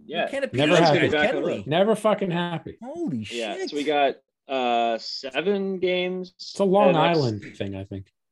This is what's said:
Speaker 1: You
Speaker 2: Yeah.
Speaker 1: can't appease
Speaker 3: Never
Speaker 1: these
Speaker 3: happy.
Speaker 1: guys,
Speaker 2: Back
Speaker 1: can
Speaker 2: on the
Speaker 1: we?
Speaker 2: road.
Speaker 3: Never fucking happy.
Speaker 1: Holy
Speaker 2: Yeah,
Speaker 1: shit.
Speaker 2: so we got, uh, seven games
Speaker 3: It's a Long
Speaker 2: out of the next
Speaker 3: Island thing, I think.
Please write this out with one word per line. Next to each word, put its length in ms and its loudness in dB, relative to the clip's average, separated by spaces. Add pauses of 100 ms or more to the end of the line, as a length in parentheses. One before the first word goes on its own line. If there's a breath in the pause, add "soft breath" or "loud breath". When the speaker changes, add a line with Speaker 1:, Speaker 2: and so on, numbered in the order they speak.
Speaker 1:
You 120 -10
Speaker 2:
Yeah. 100 0
Speaker 1:
can't 160 -4
appease 160 -6
Speaker 3:
Never 140 4
Speaker 1:
these 60 8
Speaker 3:
happy. 200 6
Speaker 1:
guys, 120 2
Speaker 2:
Back 160 2
Speaker 1:
can 100 0
Speaker 2:
on 60 -2
the 40 -2
Speaker 1:
we? 100 -2
Speaker 2:
road. 100 -10
Speaker 3:
Never 280 2
fucking 360 0
happy. 520 -6
Speaker 1:
Holy 480 -6
Speaker 2:
Yeah, 240 -6
Speaker 1:
shit. 140 -6
Speaker 2:
so 80 -8
we 80 -4
got, 300 2 (340)
uh, 480 0
seven 840 -4
games 560 -2
Speaker 3:
It's 240 -14
a 60 4
Long 180 6
Speaker 2:
out 60 8
of 60 4
the 120 4
next 120 2
Speaker 3:
Island 380 -2
thing, 180 -6
I 100 -8
think. 220 -12 (240)